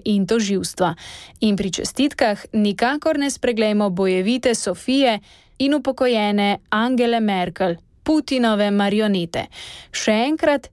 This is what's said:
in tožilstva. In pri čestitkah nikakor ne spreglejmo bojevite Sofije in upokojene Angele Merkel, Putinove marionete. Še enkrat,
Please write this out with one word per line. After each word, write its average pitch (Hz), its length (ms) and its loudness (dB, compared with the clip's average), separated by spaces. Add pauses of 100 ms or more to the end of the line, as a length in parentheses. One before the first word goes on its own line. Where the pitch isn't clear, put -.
in 202 220 2
tožilstva. 190 680 0 (440)
In 208 180 2
pri 202 140 -4
čestitkah - 800 -2
nikakor 240 680 0
ne 277 100 -2
spreglejmo 214 600 0
bojevite 190 680 0
Sofije 233 640 0 (400)
in 277 140 2
upokojene 208 840 0 (120)
Angele 233 500 0
Merkel, 185 560 -2 (280)
Putinove 233 680 2
marionete. 202 760 0 (460)
Še - 200 0
enkrat, 285 600 0